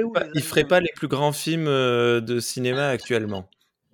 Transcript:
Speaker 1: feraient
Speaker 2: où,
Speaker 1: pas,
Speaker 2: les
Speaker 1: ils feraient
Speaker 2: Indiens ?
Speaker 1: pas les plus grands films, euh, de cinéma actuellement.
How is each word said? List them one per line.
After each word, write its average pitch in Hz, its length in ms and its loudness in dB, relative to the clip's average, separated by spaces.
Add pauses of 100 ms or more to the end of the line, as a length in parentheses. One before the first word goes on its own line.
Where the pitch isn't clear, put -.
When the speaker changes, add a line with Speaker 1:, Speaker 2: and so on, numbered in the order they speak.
Speaker 1:
feraient - 20 4
Speaker 2:
où, 226 80 -4
Speaker 1:
pas, 175 140 0
Speaker 2:
les 156 100 -12
Speaker 1:
ils 147 80 0
feraient - 180 0
Speaker 2:
Indiens ? 143 80 0
Speaker 1:
pas 180 120 4
les 170 140 -2
plus 156 120 -6
grands 143 240 0
films, 160 360 -2
euh, 120 540 4
de 120 180 -2
cinéma 127 500 -2
actuellement. 107 600 -2 (440)